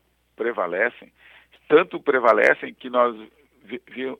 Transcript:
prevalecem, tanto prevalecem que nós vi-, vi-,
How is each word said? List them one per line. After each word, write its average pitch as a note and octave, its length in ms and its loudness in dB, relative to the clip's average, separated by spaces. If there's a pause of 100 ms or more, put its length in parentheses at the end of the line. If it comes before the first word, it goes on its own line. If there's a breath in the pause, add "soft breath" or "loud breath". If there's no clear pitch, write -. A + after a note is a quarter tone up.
(340)
prevalecem, G#2 800 -6 (560 soft breath)
tanto D#3+ 320 2
prevalecem A#2+ 720 2
que - 160 -18
nós B2 240 0 (480)
vi-, A#2+ 240 -14
vi-, C3 340 -12